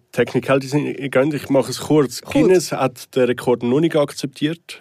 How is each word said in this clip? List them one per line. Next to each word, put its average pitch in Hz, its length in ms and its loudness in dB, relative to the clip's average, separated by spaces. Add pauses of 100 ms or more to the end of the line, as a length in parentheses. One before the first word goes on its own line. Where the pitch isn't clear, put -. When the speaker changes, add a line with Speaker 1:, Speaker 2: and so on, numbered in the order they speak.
(120)
Speaker 1:
Technicalities 135 600 0
gehen. 139 640 0
Ich - 140 -8
mache 135 220 2
es 120 100 -8
kurz. 147 400 0
Speaker 2:
Kurz. - 120 -14
Speaker 1:
Guinness 180 380 4
hat - 460 -4
den 131 80 4
Rekord 123 380 0
noch 120 180 2
nicht 160 160 2
akzeptiert. 147 840 -4